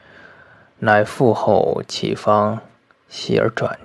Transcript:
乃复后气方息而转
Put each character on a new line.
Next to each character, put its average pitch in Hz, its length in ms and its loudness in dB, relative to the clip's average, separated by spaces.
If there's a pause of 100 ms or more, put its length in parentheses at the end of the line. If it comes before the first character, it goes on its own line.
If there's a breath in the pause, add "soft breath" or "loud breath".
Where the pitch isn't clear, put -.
(800 loud breath)
乃 107 240 4
复 117 280 2
后 - 560 0
气 - 280 -6
方 107 440 0 (480)
息 - 300 -4
而 - 120 0
转 - 360 -6